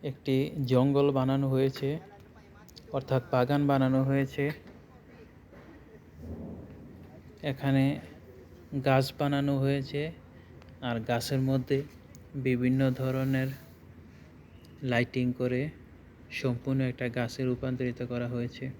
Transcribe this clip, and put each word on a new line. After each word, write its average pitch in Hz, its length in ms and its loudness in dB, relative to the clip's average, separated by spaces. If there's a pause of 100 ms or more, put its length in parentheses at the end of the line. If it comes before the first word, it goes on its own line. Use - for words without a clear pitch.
একটি 139 340 -2 (300)
জঙ্গল 139 460 6
বানানো 135 360 2
হয়েছে, 135 400 2 (1040)
অর্থাৎ 131 380 0
বাগান 135 360 2
বানানো 131 380 4
হয়েছে। 139 400 0 (3000)
এখানে 135 400 2 (960)
গাছ 135 240 4 (100)
বানানো 143 420 0
হয়েছে, 139 440 -2 (800)
আর 120 140 -2 (100)
গাছের 123 360 0
মধ্যে 135 360 2 (640)
বিভিন্ন 127 380 2 (120)
ধরনের 131 560 0 (1300)
লাইটিং 123 500 0
করে 127 280 0 (720)
সম্পূর্ণ 131 500 -2
একটা 123 260 -2
গাছে 120 340 -2
রূপান্তরিত 127 640 -2
করা 120 240 -4
হয়েছে। 120 360 -6 (160)